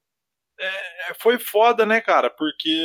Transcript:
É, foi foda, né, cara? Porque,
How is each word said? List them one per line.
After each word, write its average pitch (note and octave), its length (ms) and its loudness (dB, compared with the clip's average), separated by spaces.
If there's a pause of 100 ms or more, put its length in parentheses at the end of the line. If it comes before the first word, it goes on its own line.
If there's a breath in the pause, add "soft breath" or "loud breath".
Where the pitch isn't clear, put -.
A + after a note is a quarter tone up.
(580)
É, F3+ 600 -10
foi A#3 180 2
foda, A3 460 2
né, A3 160 2
cara? C#3 300 2
Porque, D#3 400 -6 (140)